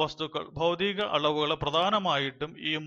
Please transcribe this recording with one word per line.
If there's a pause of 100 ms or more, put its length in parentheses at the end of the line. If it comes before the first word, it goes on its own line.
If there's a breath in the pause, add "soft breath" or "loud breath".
വസ്തുക്കൾ, (160)
ഭൗതിക (160)
അളവുകൾ
പ്രധാനമായിട്ടും (200)
ഈ (140)